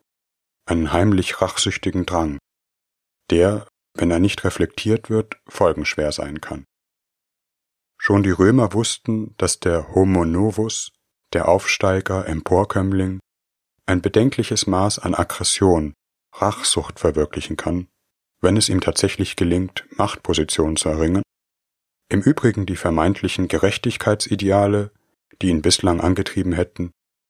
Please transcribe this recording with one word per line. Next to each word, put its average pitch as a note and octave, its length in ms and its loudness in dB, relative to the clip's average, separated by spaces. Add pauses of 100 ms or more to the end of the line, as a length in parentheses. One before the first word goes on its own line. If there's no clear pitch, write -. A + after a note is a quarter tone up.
(680)
einen E2 260 -2
heimlich F#2 480 2
rachsüchtigen F#2 640 -2
Drang, D#2+ 340 -2 (920)
der, G2 360 2 (280)
wenn F2 160 0
er E2+ 100 2
nicht - 240 0
reflektiert G#2+ 640 -2
wird, A2 260 -2 (100)
folgenschwer D2+ 680 0
sein D2 280 -8
kann. C#2 240 -12 (1300)
Schon G2+ 240 2
die G2 80 2
Römer G2+ 420 4
wussten, A2 640 -4
dass - 220 -2
der E2+ 340 -2
Homo F#2+ 300 4
novus, G#2 680 -2 (400)
der D#2 160 0
Aufsteiger, F#2+ 800 0
Emporkömmling, F#2+ 920 0 (680)
ein F#2 140 2
bedenkliches A2 680 2
Maß F#2+ 340 2
an F2+ 140 -2
Aggression, E2+ 800 0 (380)
Rachsucht - 680 -4
verwirklichen D2+ 560 -2
kann, F2 320 -4 (520)
wenn F#2 160 4
es G#2+ 120 2
ihm F#2 120 0
tatsächlich - 540 -2
gelingt, F2+ 500 -2 (120)
Machtpositionen D#2+ 800 -2
zu - 120 -2
erringen, D#2+ 340 0 (840)
im G2 140 0
Übrigen G#2+ 440 2
die F2+ 100 -6
vermeintlichen F2+ 720 0
Gerechtigkeitsideale, G2+ 1400 0 (500)
die G2 60 2
ihn E2 140 2
bislang E2+ 380 2
angetrieben F2+ 520 0
hätten, F2 400 -4 (380)